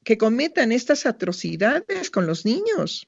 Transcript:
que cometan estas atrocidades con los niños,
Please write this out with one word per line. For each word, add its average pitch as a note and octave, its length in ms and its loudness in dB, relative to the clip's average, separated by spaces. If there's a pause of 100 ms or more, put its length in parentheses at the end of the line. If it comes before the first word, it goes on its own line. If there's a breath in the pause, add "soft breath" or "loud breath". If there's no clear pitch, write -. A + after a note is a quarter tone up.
que A3 140 2
cometan A#3+ 540 2
estas B3+ 340 2
atrocidades A3 1080 -2
con F#3 160 0
los E3 180 -2
niños, G4 640 -2